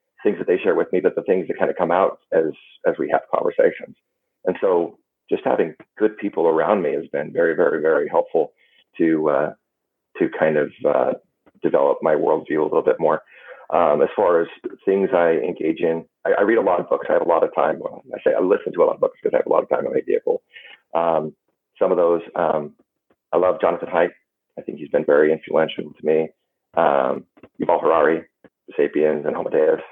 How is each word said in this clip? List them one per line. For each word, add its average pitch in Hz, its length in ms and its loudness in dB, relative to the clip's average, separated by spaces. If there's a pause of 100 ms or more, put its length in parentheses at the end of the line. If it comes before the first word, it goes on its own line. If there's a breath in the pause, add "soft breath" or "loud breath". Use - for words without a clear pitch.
(240)
things 101 160 0
that 92 80 -8
they - 100 2
share 90 180 0
with 82 160 0
me, 92 80 2
but 92 160 0
the 80 80 -4
things 95 240 0
that - 100 -6
kinda - 160 0
come 85 180 -2
out 92 280 2 (120)
as, 80 200 2 (360)
as 85 100 2
we 73 120 -4
have - 120 2 (120)
conversations. - 600 0 (500)
And 90 160 -2
so 90 360 0 (320)
just - 140 -2
having 110 320 0 (220)
good 107 200 0
people 85 300 -2
around 82 340 2
me 71 120 -2
has 73 140 -6
been 73 240 -6
very, 82 240 0
very, 78 260 0
very 76 280 0
helpful 80 440 -2 (440 soft breath)
to, 80 320 2
uh, 73 240 0 (640)
to 82 120 0 (100)
kind 78 180 2
of, 71 140 -2 (160)
uh, 65 260 0 (480)
develop 69 400 0
my 78 140 2
worldview 78 460 0
a - 20 0
little 80 180 0
bit - 180 0
more. 78 220 0 (480 loud breath)
Um, 76 320 2
as - 140 2
far 87 260 2
as 85 60 -4 (380)
things 98 280 2
I 87 180 4
engage 82 500 -2
in, 82 240 -2 (200)
I, - 140 2
I - 40 0
read 113 140 2
a 107 40 2
lot 90 180 2
of 82 100 -8
books. - 200 -2
I - 40 0
have 85 80 2
a 80 60 -2
lot 85 160 2
of 85 100 0
time. 78 260 0
Well, - 220 -12 (120)
I - 100 -8
say - 120 2
I - 60 0
listen 92 320 0
to 85 100 2
a - 20 6
lot 80 100 2
of - 60 -16
books - 200 -2
because 82 140 0
I - 40 2
have - 60 -2
a - 40 -2
lot 78 140 2
of - 60 -14
time 73 160 -2
in - 80 -6
my - 120 -2
vehicle. - 360 -2 (540 loud breath)
Um, 80 400 -2 (420)
some 95 140 0
of 90 60 2
those, 85 240 2 (140)
um, 78 380 -2 (600)
I 87 40 2
love 90 220 2
Jonathan 87 300 -2
Haidt. 87 220 0 (460)
I - 40 -12
think - 180 -12
he's 73 100 -14
been 76 160 0
very 76 280 4
influential 78 580 -4
to - 140 -14
me. 80 240 0 (460)
Um, 69 500 2 (360)
Yuval 85 200 0
Harari, 80 420 2 (540)
Sapiens 73 480 0
and 71 100 -4
Homo 85 140 -6
Deus. 78 320 2 (100)